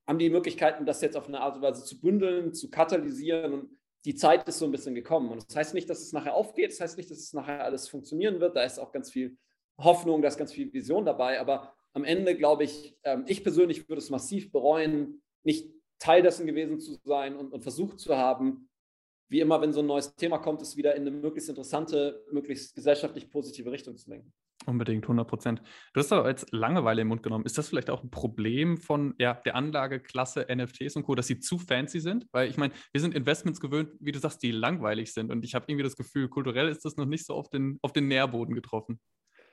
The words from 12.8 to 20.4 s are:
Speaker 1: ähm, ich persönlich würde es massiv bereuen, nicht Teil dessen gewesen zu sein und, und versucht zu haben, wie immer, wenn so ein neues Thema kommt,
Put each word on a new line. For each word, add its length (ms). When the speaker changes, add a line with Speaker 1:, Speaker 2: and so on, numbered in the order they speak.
Speaker 1:
ähm, 240
ich 140
persönlich 480
würde 100
es 120
massiv 400
bereuen, 720
nicht 280
Teil 240
dessen 240
gewesen 340
zu 240
sein 320
und, 160
und 120
versucht 360
zu 160
haben, 540
wie 120
immer, 200
wenn 140
so 60
ein 80
neues 280
Thema 220
kommt, 240